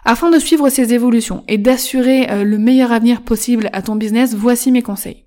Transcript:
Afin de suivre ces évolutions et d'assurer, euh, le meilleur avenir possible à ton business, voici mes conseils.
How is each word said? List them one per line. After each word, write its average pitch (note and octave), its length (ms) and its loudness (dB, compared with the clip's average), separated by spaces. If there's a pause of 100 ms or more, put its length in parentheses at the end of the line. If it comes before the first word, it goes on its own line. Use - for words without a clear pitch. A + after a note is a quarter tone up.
Afin A#3+ 240 2
de E4 100 4
suivre D4 300 2
ces B3 240 0
évolutions A#3 540 0
et G#3+ 100 -2
d'assurer, B3+ 720 0
euh, G3+ 140 -2
le G#3 160 0
meilleur B3 320 2
avenir A#3 320 0
possible A3 500 -2
à G3 80 -6
ton G#3+ 140 -6
business, A3 400 -2
voici A#3+ 360 0
mes B3 120 2
conseils. - 440 -12